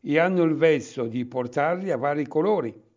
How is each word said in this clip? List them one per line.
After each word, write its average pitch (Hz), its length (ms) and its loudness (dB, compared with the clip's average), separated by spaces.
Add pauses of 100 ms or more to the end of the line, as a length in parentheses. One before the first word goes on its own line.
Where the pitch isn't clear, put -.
e 147 160 0
hanno 175 240 2
il 160 120 4
vezzo 139 520 2
di 120 180 -4
portarli 143 640 -2
a 143 60 -2
vari 143 300 -2
colori 156 480 0 (220)